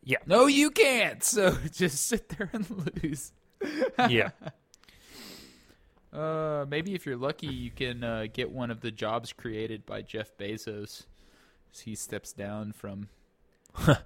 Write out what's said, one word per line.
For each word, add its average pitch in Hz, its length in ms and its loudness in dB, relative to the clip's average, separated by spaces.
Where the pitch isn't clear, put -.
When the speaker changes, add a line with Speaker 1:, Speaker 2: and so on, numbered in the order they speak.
Speaker 1:
yeah. 127 220 0
Speaker 2:
No, 226 220 10
you 285 240 6
can't! 240 520 4
So 185 400 4
<laughs> 156 100 -6
just 170 340 0
sit - 220 -2
there 190 240 -6
and 214 120 -4
lose. 147 300 -6
<laughs> 294 480 0
Speaker 1:
Yeah. 110 200 4
Speaker 2:
Uh, 156 560 -4
maybe 160 260 -4
if 175 100 -10
you're 135 120 -4
lucky, 139 300 -4
you 123 220 -6
can, 123 340 -6
uh, 113 280 -2
get 123 200 -4
one 120 200 -6
of 113 100 -8
the 120 100 -6
jobs 110 420 -4
created 110 520 -8
by 107 160 -8
Jeff 107 360 -10
Bezos 104 640 -8
as - 80 -20
he 110 140 -10
steps - 380 -10
down 104 380 -8
from 101 380 -12
Speaker 1:
<laughs> - 100 2